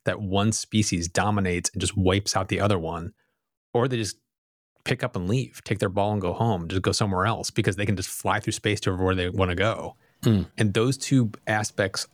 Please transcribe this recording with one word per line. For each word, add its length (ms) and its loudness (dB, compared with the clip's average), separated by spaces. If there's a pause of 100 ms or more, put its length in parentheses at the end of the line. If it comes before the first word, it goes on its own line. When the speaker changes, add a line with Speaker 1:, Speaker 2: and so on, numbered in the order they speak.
Speaker 1:
that 160 -2
one 320 2
species 560 0
dominates 640 0
and 80 -8
just 160 -2
wipes 400 2
out 100 0
the 140 -2
other 180 2
one, 360 -6 (600)
or 140 2
they 80 -4
just 220 -4 (640)
pick 180 -2
up 140 -4
and 120 -4
leave, 360 -2
take 160 -4
their 80 0
ball 240 0
and 100 0
go 100 -2
home, 360 0
just 140 0
go 100 2
somewhere 340 0
else 240 -2
because 240 0
they 100 -2
can 120 0
just 120 -4
fly 300 -2
through 140 -4
space 300 -2
to 120 0
where 220 2
they 120 0
wanna 280 0
go. 400 -2 (260)
Speaker 2:
Hmm. 200 4 (140)
Speaker 1:
And 160 2
those 240 2
two 360 2 (160)
aspects 640 -2